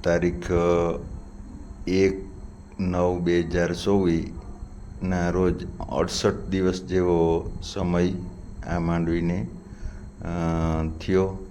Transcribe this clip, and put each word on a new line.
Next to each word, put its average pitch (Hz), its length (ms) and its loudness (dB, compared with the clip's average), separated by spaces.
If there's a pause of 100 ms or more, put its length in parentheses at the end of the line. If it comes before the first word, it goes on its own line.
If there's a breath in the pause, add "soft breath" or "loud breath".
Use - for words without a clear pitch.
તારીખ 87 420 2 (1400)
એક 95 360 4 (560)
નવ 90 400 2
બે 87 200 4
હજાર 85 340 2
ચોવીસના 90 1600 0
રોજ 90 360 2 (260)
અડસઠ 90 420 2
દિવસ 92 480 0
જેવો 87 680 2 (120)
સમય 90 500 0 (540)
આ 85 120 -2
માંડવીને, 113 680 0 (760 loud breath)
અ, 87 40 -6 (800)
થયો. 95 320 2 (120)